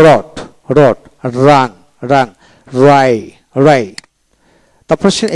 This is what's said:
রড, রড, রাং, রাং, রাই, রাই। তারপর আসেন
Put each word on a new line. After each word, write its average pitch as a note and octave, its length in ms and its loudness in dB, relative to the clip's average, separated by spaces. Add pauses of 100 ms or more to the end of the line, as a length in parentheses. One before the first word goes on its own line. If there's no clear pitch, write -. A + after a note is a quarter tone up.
রড, C3 260 2 (460)
রড, C3 220 2 (480)
রাং, C3+ 220 2 (420)
রাং, C3+ 160 0 (600)
রাই, C3+ 280 2 (520)
রাই। C3+ 180 0 (1000)
তারপর E3+ 260 -4
আসেন - 220 -6